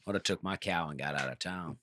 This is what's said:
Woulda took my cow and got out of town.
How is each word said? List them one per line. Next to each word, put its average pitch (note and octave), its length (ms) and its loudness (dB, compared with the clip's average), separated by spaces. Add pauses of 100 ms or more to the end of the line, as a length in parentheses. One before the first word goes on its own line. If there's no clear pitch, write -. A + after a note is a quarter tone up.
Woulda G2+ 140 0
took - 240 2
my F#2+ 140 0
cow E2+ 320 2
and C#2+ 100 -6
got C#2+ 160 0
out C2+ 160 2
of C2+ 80 -8
town. F2+ 440 -4